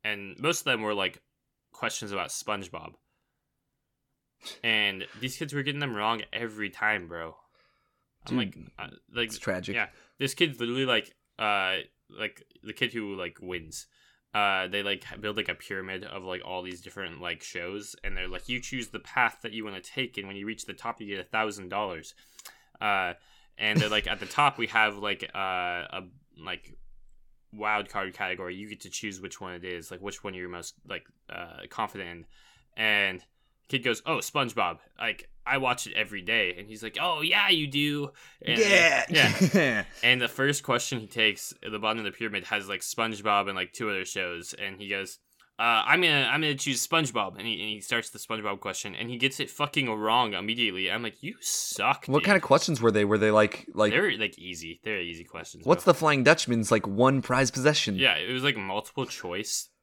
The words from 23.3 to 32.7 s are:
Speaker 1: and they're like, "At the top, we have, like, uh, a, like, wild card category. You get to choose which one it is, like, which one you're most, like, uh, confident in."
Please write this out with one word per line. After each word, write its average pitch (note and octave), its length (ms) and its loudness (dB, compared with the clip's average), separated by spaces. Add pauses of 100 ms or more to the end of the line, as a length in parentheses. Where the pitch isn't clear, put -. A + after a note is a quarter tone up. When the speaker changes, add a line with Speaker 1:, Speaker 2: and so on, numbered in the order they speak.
Speaker 1:
and G#2+ 240 2
they're G#2+ 80 2
like, G#2+ 180 2
"At G#2 120 -2
the G#2 80 -8
top, C#3+ 300 4
we A#2 100 -2
have, G#2+ 300 4
like, G2+ 260 -4 (100)
uh, - 40 -8 (520)
a, F#2 140 -8 (340)
like, F2 400 -10 (760)
wild G#2 380 0
card F#2+ 240 -4
category. F#2 420 -6
You G#2 140 -12
get G#2 120 -14
to G2 80 -16
choose G2 300 -8
which F#2 220 -12
one F#2 120 -10
it F2 120 -12
is, F2 260 -8
like, F#2 100 -14
which G2 220 -10
one G2 120 -8
you're F2+ 140 -8
most, F2 260 -12 (120)
like, F#2 200 -10 (220)
uh, E2+ 400 -12
confident G2 400 -6
in." E2+ 160 -14 (520)